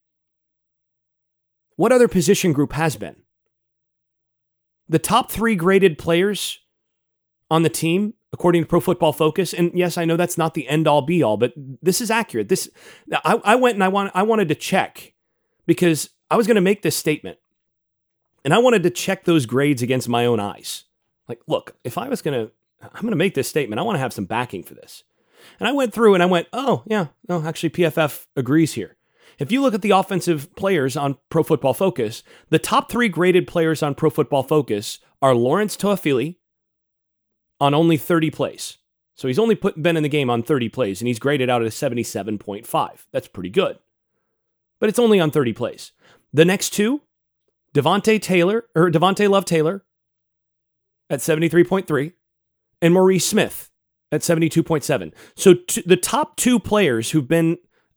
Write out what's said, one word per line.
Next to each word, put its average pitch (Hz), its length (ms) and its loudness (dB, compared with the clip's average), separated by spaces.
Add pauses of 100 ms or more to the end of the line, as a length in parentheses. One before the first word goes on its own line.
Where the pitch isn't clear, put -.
(1800)
What 208 160 2
other 247 160 6
position 180 460 2
group 135 180 0
has 147 240 -2
been? 98 220 -14 (1700)
The 160 120 0
top 226 300 0
three 220 260 0
graded 190 420 2
players 170 640 -2 (920)
on 165 120 4
the 156 60 2
team, 175 440 -2 (180)
according 175 300 2
to 151 60 -6
Pro 175 120 2
Football 170 320 0
Focus, 160 420 -2
and 170 200 0
yes, 175 240 -2
I 170 80 -2
know 165 100 2
that's 175 220 -2
not 165 160 0
the 131 160 -6
end-all, 151 320 2
be-all, 135 340 0
but 160 180 0 (280)
this 180 180 0
is 220 100 -4
accurate. 160 380 -2
This, - 220 -2 (420)
I, 160 320 0
I 208 120 4
went 247 200 2
and 196 80 0
I 185 60 2
want, 196 240 -2
I 185 100 0
wanted 214 240 2
to 151 80 -2
check - 600 -4 (500)
because 165 460 0 (200)
I 170 60 2
was 226 100 2
gonna 214 140 4
make 202 200 2
this 156 140 -2
statement, 143 440 -6 (1080)
and 143 80 0
I 214 60 6
wanted 240 240 4
to 180 60 2
check - 360 -4
those 160 200 2
grades 131 360 0
against 127 260 -2
my 120 180 0
own 120 140 2
eyes. - 460 -10 (420)
Like, - 200 -14
look, - 360 -6
if - 140 -10
I 226 100 -6
was 277 140 -6
gonna, 123 300 -6 (300)
I'm - 200 -20
gonna 220 140 -4
make 180 180 0
this 131 140 -4
statement, 117 320 -4
I 156 40 -4
wanna 202 160 -4
have 127 140 -6
some 104 120 -8
backing 110 380 -6
for - 120 -20
this. - 280 -20 (560)
And 196 80 -4
I 240 40 -2
went 269 220 -2
through 214 200 4
and 180 80 4
I 180 60 4
went, 175 260 0
"Oh, 233 320 -2
yeah, 208 220 -2 (200)
no, 175 160 -2
actually, 160 260 -4
P 170 160 0
F 156 120 -2
F 156 380 -2
agrees 143 380 2
here." 98 240 -10 (420)
If 143 120 -6
you 269 100 0
look 254 120 2
at 208 80 -4
the 202 100 0
offensive 180 640 -2
players 151 400 -2
on 143 220 -4 (120)
Pro 160 140 2
Football 139 300 0
Focus, 123 480 -2 (280)
the 156 100 2
top 269 320 -2
three 233 180 0
graded 175 380 2
players 160 340 0
on 147 140 -2
Pro 156 140 0
Football 139 340 0
Focus 120 560 -2 (220)
are 135 140 4
Lawrence 151 400 0
Toafili 165 600 -2 (1200)
on 143 140 2
only 165 240 4
thirty 160 320 0
plays. - 480 -8 (380)
So - 120 -8
he's 131 120 0
only 226 160 2
put, - 260 -4
been 165 160 0
in 151 60 0
the 151 60 -2
game 139 200 -2
on 120 140 -2
thirty 123 260 -2
plays, 98 320 -4
and 117 60 -4
he's 120 120 -4
graded 131 300 -2
out 123 120 0
at 113 60 -2
a 110 40 -6
seventy-seven 110 680 -6
point 101 300 -12
five. - 440 -6
That's - 160 -6
pretty 90 220 -12
good. 170 300 -2 (1000)
But 214 100 0
it's - 100 0
only 220 200 4
on 156 120 2
thirty 127 220 0
plays. - 380 -10 (420)
The 151 120 6
next 190 260 0
two, 233 300 -2 (720)
Devontae 190 480 2
Taylor, 185 440 0 (100)
or 170 160 4
Devontae 190 380 2
Love 196 160 2
Taylor 170 400 -2 (1200)
at 143 120 -4
seventy-three 165 420 2
point 190 240 -2
three, 151 260 -2 (680)
and 170 120 4
Maurice 185 320 4
Smith - 460 -2 (400)
at 151 120 -2
seventy-two 165 400 0
point 156 200 -4
seven. 92 300 -4 (220)
So 180 200 6
t-, - 300 -4
the 180 120 4
top 277 380 -4
two 247 240 2
players 143 520 0
who've 151 160 0
been 165 300 0 (400)